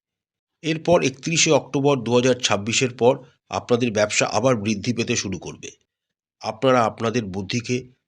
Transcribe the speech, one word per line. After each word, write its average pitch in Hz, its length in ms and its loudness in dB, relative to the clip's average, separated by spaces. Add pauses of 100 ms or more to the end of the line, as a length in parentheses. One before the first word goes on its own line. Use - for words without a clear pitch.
(640)
এরপর 160 400 2
একত্রিশে 160 480 0
অক্টোবর 143 500 2
দু 113 120 -4
হাজার 123 280 4
ছাব্বিশের 110 560 -2
পর 120 160 6 (380)
আপনাদের 120 400 0
ব্যবসা 104 400 0
আবার 123 240 2
বৃদ্ধি 104 380 -2
পেতে 113 220 -2
শুরু 95 240 -4
করবে। 78 300 -14 (720)
আপনারা 127 400 2
আপনাদের 113 440 -2
বুদ্ধিকে 101 500 -6 (320)